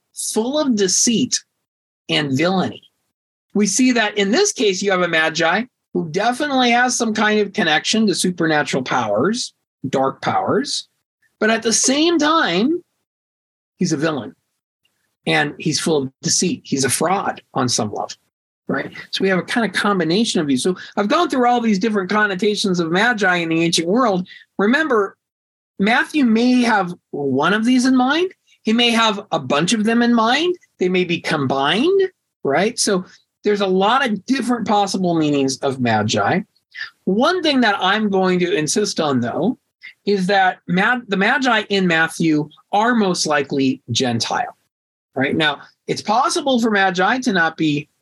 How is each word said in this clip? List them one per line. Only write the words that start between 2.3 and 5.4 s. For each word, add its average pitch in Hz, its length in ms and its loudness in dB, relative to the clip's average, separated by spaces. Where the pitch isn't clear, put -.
villainy." 160 460 0
We 202 140 0
see 254 240 2
that 220 260 0
in 196 140 0
this 392 220 2
case, 196 280 0
you 196 100 0
have 180 100 2
a 180 60 0
magi 160 580 0